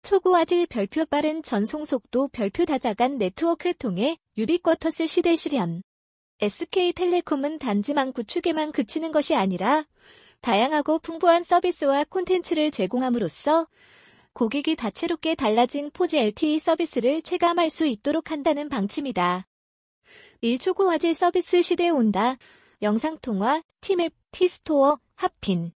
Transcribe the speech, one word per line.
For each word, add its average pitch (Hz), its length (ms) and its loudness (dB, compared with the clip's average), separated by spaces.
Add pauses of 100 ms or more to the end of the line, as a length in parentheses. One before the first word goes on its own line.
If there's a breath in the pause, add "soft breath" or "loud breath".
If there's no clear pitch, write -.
초고화질 349 600 2
별표, 240 400 -2
빠른 302 360 -2
전송 247 440 -4
속도 269 440 -2
별표, 240 360 -2
다자간 254 520 0
네트워크 330 580 0
통해 233 420 -2 (200)
유비쿼터스 330 680 0
시대 339 300 2
실현. 190 480 -4 (580)
에스케이텔레콤은 330 1160 0
단지망 262 520 -2
구축에만 311 600 -2
그치는 311 400 -4
것이 302 240 2
아니라 196 500 0 (560 soft breath)
다양하고 285 580 2
풍부한 330 440 2
서비스와 320 600 2
콘텐츠를 349 680 -2
제공함으로써 247 960 0 (680 soft breath)
고객이 277 420 0
다채롭게 320 600 -4
달라진 247 560 0
포지 339 260 0
엘티이 285 400 0
서비스를 311 640 0
체감할 339 480 0
수 320 160 -2
있도록 294 460 -2
한다는 294 380 -2
방침이다. 196 800 -2 (920 soft breath)
일 233 160 0
초고화질 349 560 0
서비스 349 480 2
시대에 349 280 2
온다. 233 480 2 (440 soft breath)
영상통화, 220 800 -2 (200)
티맵, 349 320 0 (180)
티스토어, 294 680 2 (180)
핫핀. 175 640 -4